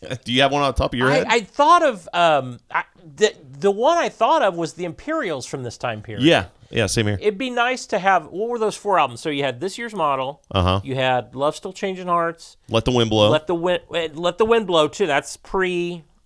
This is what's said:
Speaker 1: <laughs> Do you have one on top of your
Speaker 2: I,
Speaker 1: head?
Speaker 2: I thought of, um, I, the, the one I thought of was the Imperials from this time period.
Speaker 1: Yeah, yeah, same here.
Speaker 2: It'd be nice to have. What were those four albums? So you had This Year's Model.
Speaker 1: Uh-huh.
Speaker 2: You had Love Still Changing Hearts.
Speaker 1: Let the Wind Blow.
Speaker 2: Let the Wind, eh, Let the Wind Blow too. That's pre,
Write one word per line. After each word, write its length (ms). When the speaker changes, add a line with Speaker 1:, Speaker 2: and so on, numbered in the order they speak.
Speaker 1:
<laughs> 200
Do 80
you 120
have 100
one 100
on 120
top 180
of 40
your 120
Speaker 2:
I, 60
Speaker 1:
head? 140
Speaker 2:
I 120
thought 420
of, 300
um, 460
I, 120
the, 160
the 120
one 260
I 100
thought 360
of 120
was 180
the 120
Imperials 600
from 180
this 140
time 240
period. 220
Speaker 1:
Yeah, 220
yeah, 160
same 220
here. 120
Speaker 2:
It'd 180
be 120
nice 380
to 120
have. 280
What 220
were 100
those 180
four 220
albums? 200
So 100
you 140
had 160
This 180
Year's 180
Model. 460
Speaker 1:
Uh-huh. 340
Speaker 2:
You 100
had 400
Love 200
Still 180
Changing 340
Hearts. 480
Speaker 1:
Let 160
the 60
Wind 180
Blow. 200
Speaker 2:
Let 180
the 80
Wind, 260
eh, 200
Let 240
the 80
Wind 220
Blow 200
too. 200
That's 300
pre, 680